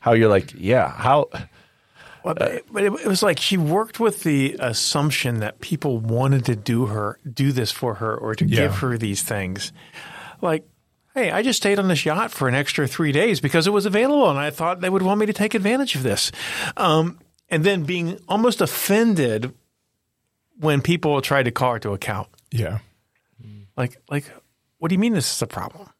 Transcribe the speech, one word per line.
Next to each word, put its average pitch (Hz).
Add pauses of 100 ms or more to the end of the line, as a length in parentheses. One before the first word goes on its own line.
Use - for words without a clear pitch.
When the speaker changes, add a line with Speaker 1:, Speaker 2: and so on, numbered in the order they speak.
Speaker 1:
how 120
you're 113
like, 98
yeah, 98
how 131 (920)
Speaker 2:
Well, 175
but - (100)
it, -
but 208
it, 202
it -
was 190
like 180
she 196
worked 185
with 214
the 143
assumption 131
that 104
people 139
wanted 120
to 120
do 117
her, 104 (140)
do 139
this 123
for 120
her 110
or 113
to -
Speaker 3:
Yeah. 110
Speaker 2:
give 143
her 123
these 104
things. 95 (720)
Like, 160 (480)
"Hey, 226
I 190
just 240
stayed 202
on 196
this 160
yacht 185
for 131
an 123
extra 143
three 156
days 175
because 160
it 208
was 202
available 240
and 139
I 147
thought 170
they 185
would 190
want 196
me 214
to 214
take 208
advantage 240
of 135
this." - (440)
Um, 160 (300)
and 160
then 190
being 170 (100)
almost 220
offended 156 (1040)
when 151
people 156
tried 139
to 120
call 123
her 113
to 104
account. 98 (220)
Speaker 3:
Yeah. 107 (960)
Speaker 2:
Like, 127
like, 143 (480)
"What 165
do 190
you 185
mean 226
this 156
is -
a 113
problem?" - (120)